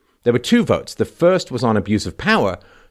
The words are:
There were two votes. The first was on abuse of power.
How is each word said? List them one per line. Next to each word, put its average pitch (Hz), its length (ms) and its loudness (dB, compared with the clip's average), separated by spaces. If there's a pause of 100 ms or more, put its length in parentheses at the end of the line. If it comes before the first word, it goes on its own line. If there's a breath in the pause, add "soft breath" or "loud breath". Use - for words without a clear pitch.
(240)
There 120 80 2
were 117 80 2
two 233 240 2
votes. 98 300 -2
The 110 100 -2
first 170 480 0
was 120 100 -6
on 110 140 2
abuse 101 300 -2
of 90 120 -10
power. 147 400 0 (320 soft breath)